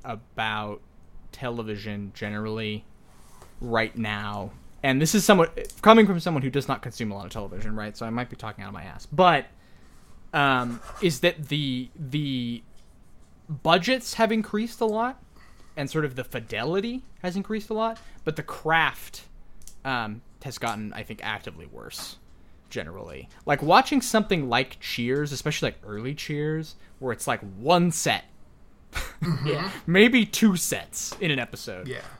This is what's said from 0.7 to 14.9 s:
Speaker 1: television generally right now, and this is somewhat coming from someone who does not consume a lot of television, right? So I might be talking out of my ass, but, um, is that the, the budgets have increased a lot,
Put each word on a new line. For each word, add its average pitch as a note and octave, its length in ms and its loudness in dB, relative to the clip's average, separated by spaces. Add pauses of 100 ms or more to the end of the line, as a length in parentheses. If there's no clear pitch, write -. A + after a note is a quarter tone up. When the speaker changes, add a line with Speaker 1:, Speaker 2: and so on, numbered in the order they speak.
Speaker 1:
television G#2+ 840 -8
generally G#2+ 720 -6 (760)
right A2+ 380 0
now, G#2 540 -4 (320)
and C3+ 180 4
this D#3+ 120 4
is G#3 100 4
somewhat - 480 6 (100)
coming A3 240 12
from F3+ 140 2
someone D#3+ 240 0
who C3+ 60 -2
does C3+ 180 0
not B2+ 140 -2
consume A#2 280 -6
a G2 60 -8
lot G2 100 -12
of - 60 -12
television, G#2+ 420 -4
right? G#2+ 220 -6
So A2+ 100 -8
I A2+ 40 -6
might A#2 200 -4
be A2+ 60 -12
talking A2 260 -12
out G2 60 -12
of G2+ 60 -12
my E2+ 100 -12
ass, D#2+ 220 -14
but, D#3 400 4 (840)
um, B2+ 480 2 (220)
is E3+ 180 2
that E3+ 280 2
the, C3+ 480 -2
the C3 680 -4 (1000)
budgets F#3 520 2
have A3+ 180 4
increased A3 480 -2
a A#3 60 2
lot, A3+ 360 -2 (540)